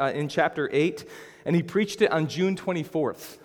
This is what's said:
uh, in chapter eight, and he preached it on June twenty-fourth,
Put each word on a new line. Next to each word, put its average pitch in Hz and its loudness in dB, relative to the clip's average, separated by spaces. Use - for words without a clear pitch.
uh, 135 2
in 147 -2
chapter 160 0
eight, 151 2
and 170 2
he 170 4
preached 202 0
it 208 6
on 156 2
June 185 0
twenty-fourth, 160 -4